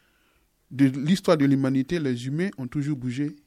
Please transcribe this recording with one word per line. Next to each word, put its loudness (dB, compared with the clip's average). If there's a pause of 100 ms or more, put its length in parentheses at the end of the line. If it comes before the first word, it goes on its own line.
(720)
De 4
l'histoire 2
de 2
l'humanité, 2
les -4
humains -2
ont -8
toujours -4
bougé, -6 (120)